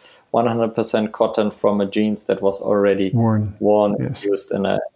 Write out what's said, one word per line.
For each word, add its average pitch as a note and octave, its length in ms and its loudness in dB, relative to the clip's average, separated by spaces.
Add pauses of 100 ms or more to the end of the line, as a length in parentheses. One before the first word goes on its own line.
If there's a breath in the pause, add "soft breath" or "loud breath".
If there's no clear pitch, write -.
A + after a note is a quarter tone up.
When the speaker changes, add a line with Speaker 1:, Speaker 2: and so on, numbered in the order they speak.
(320 soft breath)
Speaker 1:
one A#2 160 2
hundred A2+ 280 0
percent A2 360 -2
cotton A2 400 0
from G2+ 300 0
a G2+ 40 0
jeans G#2 400 -2
that F#2+ 160 -2
was G2 200 -2
already G2 520 2
Speaker 2:
Worn. A2 460 0
Speaker 1:
worn, G#2 400 4
Speaker 2:
Yes. - 240 -6
Speaker 1:
used G2+ 280 -4
in G2 140 -2
a, G2 140 0 (160)